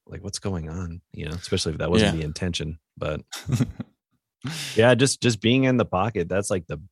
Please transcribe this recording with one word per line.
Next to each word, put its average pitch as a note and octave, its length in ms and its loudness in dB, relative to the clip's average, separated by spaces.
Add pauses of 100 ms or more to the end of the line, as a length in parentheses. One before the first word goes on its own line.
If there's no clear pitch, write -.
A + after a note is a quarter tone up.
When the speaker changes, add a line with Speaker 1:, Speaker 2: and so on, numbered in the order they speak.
Speaker 1:
like, - 180 -12
"What's G2 140 -8
going F2 320 -6
on?" E2+ 320 -8 (100)
You D#2+ 140 -10
know, D#2 80 -6
especially E2+ 380 -2
if D2 60 -6
that D#2 120 -2
wasn't G2+ 240 4
Speaker 2:
Yeah. D#2+ 60 -2
Speaker 1:
the D#2 40 -4
intention. D#2+ 540 -4 (180)
But D2+ 260 -4 (260)
Speaker 2:
<laughs> - 1300 -6
Speaker 1:
yeah, A#2+ 180 8
just, C3 280 2
just A#2 180 2
being C3 240 4
in B2+ 120 4
the A2 80 4
pocket, F#2 440 0
that's, F#2+ 220 -2
like, F#2 160 -2
the D2+ 140 -8 (120)